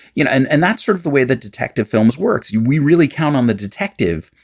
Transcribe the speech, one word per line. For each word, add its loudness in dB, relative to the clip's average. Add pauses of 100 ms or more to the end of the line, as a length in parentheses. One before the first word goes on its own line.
(140)
you 0
know, 0
and, 2
and 2
that's -2
sort 0
of -8
the -4
way 2
that -2
detective -6
films 2
works. -2
We 0
really 4
count -2
on 2
the 2
detective, -4 (120)